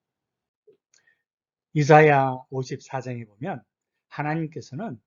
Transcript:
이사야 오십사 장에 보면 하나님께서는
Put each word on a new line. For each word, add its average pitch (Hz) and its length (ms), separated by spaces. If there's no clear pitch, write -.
이사야 143 640
오십사 131 520
장에 120 240
보면 117 360
하나님께서는 151 960